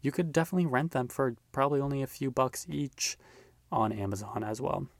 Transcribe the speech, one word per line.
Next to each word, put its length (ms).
you 100
could 200
definitely 360
rent 240
them 160
for 280
probably 300
only 220
a 40
few 220
bucks 400
each 480
on 200
Amazon 520
as 180
well. 260